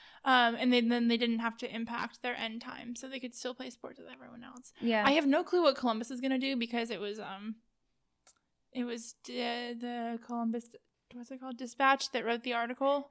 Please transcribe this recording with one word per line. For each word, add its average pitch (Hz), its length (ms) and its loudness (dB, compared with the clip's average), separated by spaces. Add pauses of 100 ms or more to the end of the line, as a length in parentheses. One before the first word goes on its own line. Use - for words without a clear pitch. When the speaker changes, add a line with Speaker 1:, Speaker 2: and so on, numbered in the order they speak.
(260)
Speaker 1:
Um, 247 300 6
and 247 180 2
they, 247 80 6
then 240 260 4
they 233 80 4
didn't 226 240 2
have 226 200 -2
to 247 140 -8
impact 233 480 -6
their 247 140 -4
end 226 260 -6
time, - 360 -12
so 269 100 -10
they 262 140 -10
could 247 120 -8
still 254 200 -8
play 254 160 -12
sports - 300 -14
with - 120 -18
everyone 240 320 -18
else. 247 380 -18
Speaker 2:
Yeah. 220 260 4
Speaker 1:
I 277 60 6
have 311 120 4
no 302 200 6
clue 349 180 4
what 269 140 6
Columbus 240 340 0
is 247 80 -6
gonna 269 180 2
do 269 200 0
because 233 340 -2
it 190 80 -6
was, 208 220 -4
um, 202 340 -8 (1160)
it 247 100 -4
was 233 300 -6 (100)
d-, 240 500 -4
the 233 520 -4
Columbus, 233 440 -2 (440)
what's 240 180 -14
it 262 80 -12
called, 254 180 -10
Dispatch 269 540 4
that 233 140 -2
wrote 233 180 0
the 247 100 -2
article. 269 580 0